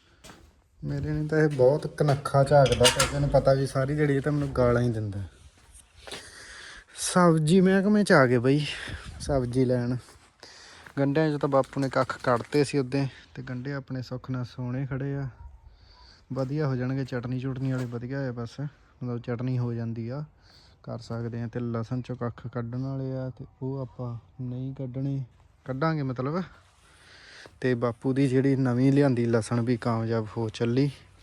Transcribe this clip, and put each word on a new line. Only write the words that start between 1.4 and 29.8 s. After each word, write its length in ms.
ਬਹੁਤ 380
ਕਨੱਖਾ 560
ਝਾਕਦਾ, 420
ਤੇ 260
ਤੈਨੂੰ 180
ਪਤਾ 240
ਵੀ 140
ਸਾਰੀ 280
ਦਿਹਾੜੀ 200
ਇਹ 60
ਤਾਂ 100
ਮੈਨੂੰ 260
ਗਾਲਾਂ 240
ਹੀ 80
ਦਿੰਦਾ। 340
ਸਬਜ਼ੀ 640
ਮਹਿਕਮੇ 420
'ਚ 80
ਆ 140
ਗਏ 120
ਬਈ, 280
ਸਬਜ਼ੀ 460
ਲੈਣ। 300
ਗੰਢਿਆਂ 380
'ਚ 40
ਤਾਂ 80
ਬਾਪੂ 320
ਨੇ 80
ਕੱਖ 340
ਕੱਢਤੇ 400
ਸੀ 140
ਉਦੋਂ, 300
ਤੇ 60
ਗੰਢੇ 320
ਆਪਣੇ 280
ਸੁੱਖ 300
ਨਾਲ 140
ਸੋਹਣੇ 400
ਖੜੇ 300
ਆ, 140
ਵਧੀਆ 340
ਹੋ 80
ਜਾਣਗੇ। 300
ਚਟਨੀ 340
ਚੁਟਨੀ 320
ਵਾਲੇ 140
ਵਧੀਆ 440
ਆ 20
ਬਸ, 280
ਮਤਲਬ 140
ਚਟਨੀ 420
ਹੋ 140
ਜਾਂਦੀ 360
ਆ, 140
ਕਰ 140
ਸਕਦੇ 440
ਆ। 60
ਤੇ 120
ਲਸਣ 400
'ਚੋਂ 160
ਕੱਖ 320
ਕੱਢਣ 360
ਵਾਲੇ 280
ਆ, 260
ਤੇ 80
ਉਹ 160
ਆਪਾਂ 400
ਨਹੀਂ 320
ਕੱਢਣੇ, 500
ਕੱਢਾਂਗੇ 380
ਮਤਲਬ। 400
ਤੇ 140
ਬਾਪੂ 380
ਦੀ 140
ਜਿਹੜੀ 280
ਨਵੀਂ 380
ਲਿਆਂਦੀ 320
ਲਸਣ 360
ਵੀ 160
ਕਾਮਯਾਬ 500